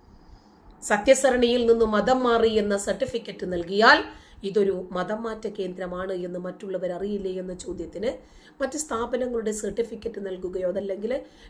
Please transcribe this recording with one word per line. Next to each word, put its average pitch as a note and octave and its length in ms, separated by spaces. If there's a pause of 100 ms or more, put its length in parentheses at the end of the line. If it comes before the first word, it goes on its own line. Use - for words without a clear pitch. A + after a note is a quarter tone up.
(840)
സത്യസരണിയിൽ B3 880
നിന്ന് A3+ 140
മതം G#3+ 380
മാറി A3+ 300
എന്ന G3+ 240
സർട്ടിഫിക്കറ്റ് G3+ 760
നൽകിയാൽ G3+ 500 (400)
ഇതൊരു F#3+ 480
മതം F#3+ 320
മാറ്റ A3 240
കേന്ദ്രമാണ് F#3 640
എന്ന് F3+ 260
മറ്റുള്ളവർ F3+ 520
അറിയില്ലേ F#3+ 400
എന്ന F#3 220
ചോദ്യത്തിന് F3+ 840 (240)
മറ്റ് C4 160
സ്ഥാപനങ്ങളുടെ A#3+ 760
സർട്ടിഫിക്കറ്റ് G#3+ 760
നൽകുകയോ F#3 400
അതല്ലെങ്കിൽ G3+ 540 (280)